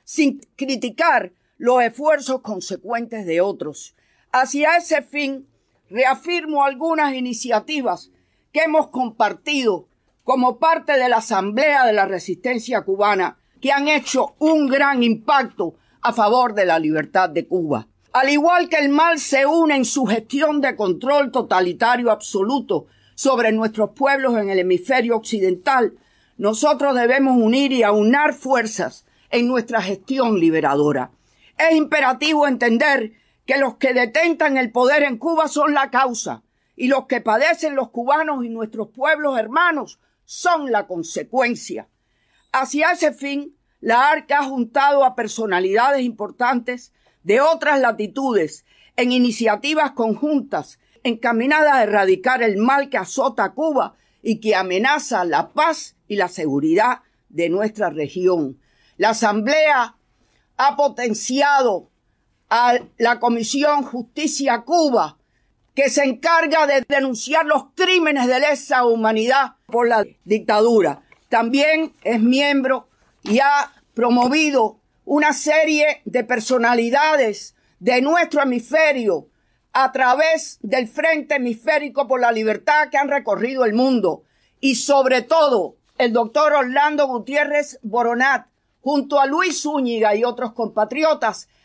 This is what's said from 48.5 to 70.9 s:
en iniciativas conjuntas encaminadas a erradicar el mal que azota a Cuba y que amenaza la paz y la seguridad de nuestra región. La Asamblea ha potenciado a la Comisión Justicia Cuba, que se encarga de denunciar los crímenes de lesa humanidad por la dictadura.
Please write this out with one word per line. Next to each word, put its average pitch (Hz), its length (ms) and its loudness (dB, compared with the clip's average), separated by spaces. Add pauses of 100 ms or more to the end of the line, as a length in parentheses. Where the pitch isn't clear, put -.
en 247 160 0
iniciativas 247 800 0
conjuntas 220 880 -4 (240)
encaminadas 247 680 0
a 254 100 4
erradicar 202 600 2
el 208 140 0
mal 269 320 0
que 247 80 -4
azota 226 480 -2
a - 80 -6
Cuba 285 420 -4 (260)
y 220 180 -2
que 214 160 0
amenaza 214 720 0
la 160 240 -2
paz 311 460 -2 (120)
y 208 100 -6
la 202 100 0
seguridad 160 720 0 (300)
de 165 200 -2
nuestra 208 400 -2
región. 156 680 -2 (380)
La 202 120 2
Asamblea 226 880 0 (640)
ha 277 180 2
potenciado 262 1160 0 (600)
a 240 260 2 (220)
la 233 220 0
Comisión 269 640 0
Justicia 254 800 -4
Cuba, 262 560 0 (580)
que 269 140 2
se 285 140 0
encarga 311 640 2
de 277 220 2
denunciar 277 580 -2
los 302 200 0 (100)
crímenes 330 500 2
de 254 140 2
lesa 277 460 0
humanidad 233 720 0 (100)
por 233 200 0
la 226 180 2 (180)
dictadura. 214 800 2 (260)